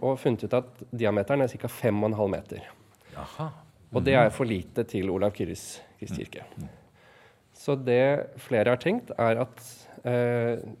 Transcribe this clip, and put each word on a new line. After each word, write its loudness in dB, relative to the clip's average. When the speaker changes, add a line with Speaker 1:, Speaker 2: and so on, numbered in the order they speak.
Speaker 1:
og 0
funnet 0
ut -2
at -2
diameteren 2
er 4
cirka -6
fem 0
og 2
en -4
halv 2
meter. -6
Speaker 2:
Jaha. -10
Speaker 1:
Og 0
det 4
er 8
for -2
lite -2
til -2
Olav 2
Kyrres, -8
Kyrres -8
kirke. -12
Så -2
det 2
flere 2
har 2
tenkt, -2
er 2
at, -10
eh, 0